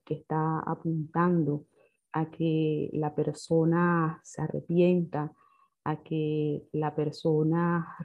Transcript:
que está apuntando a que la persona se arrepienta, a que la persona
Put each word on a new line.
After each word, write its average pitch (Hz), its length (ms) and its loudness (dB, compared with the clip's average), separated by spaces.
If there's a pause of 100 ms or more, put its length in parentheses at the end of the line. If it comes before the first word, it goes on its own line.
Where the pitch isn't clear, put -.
que 151 100 -6
está 156 460 -2
apuntando 160 1080 0 (500)
a 160 140 -2
que 156 640 0
la 151 200 -4
persona 165 1080 2
se - 160 -12
arrepienta, 170 960 0 (500)
a 151 180 -4
que 151 680 -2
la 151 220 -2
persona 160 1000 0 (100)